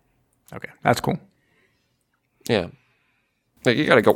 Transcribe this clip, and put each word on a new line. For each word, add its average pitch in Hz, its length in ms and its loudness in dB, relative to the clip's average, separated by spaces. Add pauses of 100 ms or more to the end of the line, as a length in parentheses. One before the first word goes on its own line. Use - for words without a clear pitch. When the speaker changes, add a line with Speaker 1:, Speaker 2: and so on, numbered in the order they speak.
(540)
Speaker 1:
Okay, - 160 -16 (140)
that's - 180 0
cool. - 180 -4 (1300)
Speaker 2:
Yeah. 95 200 -2 (1000)
Like, 120 100 2
you 151 100 -2
gotta 117 160 4
go, 104 140 4